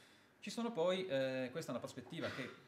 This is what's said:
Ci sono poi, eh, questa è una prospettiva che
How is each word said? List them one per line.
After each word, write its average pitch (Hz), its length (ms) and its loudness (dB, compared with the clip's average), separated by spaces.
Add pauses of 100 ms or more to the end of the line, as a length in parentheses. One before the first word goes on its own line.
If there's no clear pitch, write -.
(400)
Ci - 120 -8
sono 226 200 -2
poi, 185 360 4
eh, 131 420 2
questa 151 220 -4
è - 20 0
una 117 100 -2
prospettiva 131 460 -4
che 120 180 -4 (200)